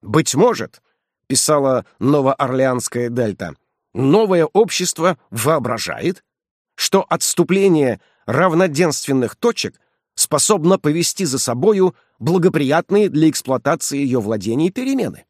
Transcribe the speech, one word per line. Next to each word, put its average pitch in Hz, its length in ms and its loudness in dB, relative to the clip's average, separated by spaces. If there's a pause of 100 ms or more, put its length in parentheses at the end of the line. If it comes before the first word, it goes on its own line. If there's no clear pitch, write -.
Быть 135 340 -2
может, — 160 460 0 (480)
писала 135 580 0 (140)
Новоорлеанская 131 1080 0
Дельта, — 107 460 -4 (400)
новое 175 500 2
общество 180 760 0 (120)
воображает, 117 920 -4 (500)
что - 340 0
отступление 170 920 0 (260)
равноденственных 151 1080 0
точек - 440 -4 (340)
способно 175 640 2
повести 165 460 -2
за 135 140 -4
собою 180 560 0 (240)
благоприятные 165 920 2
для 156 220 4
эксплуатации 139 680 -4
её 131 220 0
владений 110 500 -2
перемены. 254 600 -4